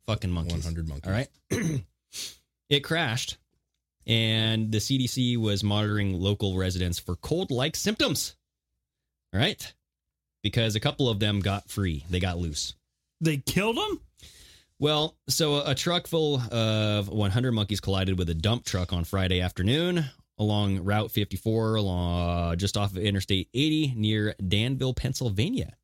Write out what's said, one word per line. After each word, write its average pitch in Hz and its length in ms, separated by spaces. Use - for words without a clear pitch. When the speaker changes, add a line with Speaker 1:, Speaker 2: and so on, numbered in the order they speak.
Speaker 1:
fucking 104 240
monkeys. 85 220
Speaker 2:
One 82 100
hundred 82 260
monkeys. 73 180
Speaker 1:
All 95 60
right. 123 160
<clears throat> - 1160
It 143 120
crashed, 143 580
and 110 640
the 107 80
C 135 180
D 127 80
C 123 300
was 107 280
monitoring 104 560
local 98 360
residents 90 420
for 90 180
cold-like 151 600
symptoms. 220 600
All 95 80
right. - 320
Because 110 340
a 107 40
couple 143 280
of 107 120
them 104 200
got 98 300
free. 82 400
They 90 100
got 90 180
loose. 82 360
Speaker 3:
They 156 180
killed 220 400
'em? 403 220
Speaker 1:
Well, 151 380
so 147 280
a, 143 140
a 135 40
truck 175 320
full 151 300
of 107 560
one 104 220
hundred 120 220
monkeys 104 280
collided 95 380
with 87 120
a 85 40
dump 104 300
truck 90 280
on 87 120
Friday 92 360
afternoon 147 640
along 104 460
Route 104 260
fifty-four, 110 680
along, 90 520
uh, 85 40
just 98 200
off 101 160
of 92 60
Interstate 95 560
eighty 151 420
near 107 380
Danville, 127 460
Pennsylvania. 123 920